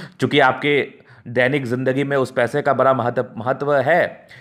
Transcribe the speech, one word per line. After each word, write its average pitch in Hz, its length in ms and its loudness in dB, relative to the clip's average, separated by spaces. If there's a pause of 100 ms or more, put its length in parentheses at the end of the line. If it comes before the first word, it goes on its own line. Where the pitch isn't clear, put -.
(200)
चूँकि 135 200 2
आपके 139 420 2 (460)
दैनिक 127 380 0
ज़िंदगी 127 380 -2
में 139 140 -2
उस 131 140 0
पैसे 127 300 -2
का 139 120 0
बड़ा 131 200 4
महत्व, 120 320 -2 (120)
महत्व 135 360 -2
है, 139 540 0 (140)